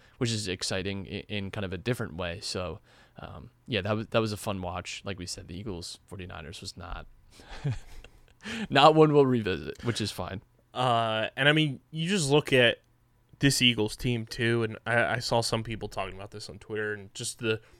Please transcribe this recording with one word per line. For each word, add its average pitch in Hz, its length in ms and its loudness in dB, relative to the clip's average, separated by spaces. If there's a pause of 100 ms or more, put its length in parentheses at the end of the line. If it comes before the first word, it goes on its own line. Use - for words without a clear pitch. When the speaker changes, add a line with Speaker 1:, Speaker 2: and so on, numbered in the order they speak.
(180)
Speaker 1:
which 120 140 0
is 107 160 -4
exciting 95 580 -4
in, 87 220 -8
in 98 240 -6
kind 104 140 -6
of 90 80 -6
a 95 40 -6
different 110 380 -4
way. 87 260 -6
So, 90 380 -6 (400)
um, - 300 -16 (180)
yeah, 104 140 0
that 107 160 0
was, 107 100 -6
that 120 120 2
was 110 120 2
a 104 60 -4
fun 98 240 -4
watch. 90 420 -8
Like 98 160 -8
we 87 60 -10
said, 90 240 -10
the 87 80 -10
Eagles 90 500 -10
forty-niners 87 540 -14
was - 160 -12
not, 87 280 -12 (580)
<laughs> - 1080 -10
not 143 260 8
one 156 180 8
we'll 143 120 8
revisit, 92 580 0
which 120 180 -2
is 101 100 -2
fine. 95 300 -8 (320)
Speaker 2:
Uh, 113 640 2
and 139 140 4
I - 40 10
mean, 151 260 2 (120)
you 160 160 -6
just 180 220 0
look 147 240 4
at 123 240 6 (600)
this 139 220 4
Eagles 113 340 4
team 120 300 -2
too, 117 380 0
and 110 220 -6
I, 113 300 2
I 120 40 -2
saw 117 220 2
some 113 220 0
people 107 260 -8
talking 95 260 -8
about 98 160 -12
this 104 180 -14
on 98 100 -16
Twitter, 107 340 -4
and 101 200 -12
just - 260 -8
the, 110 200 0 (200)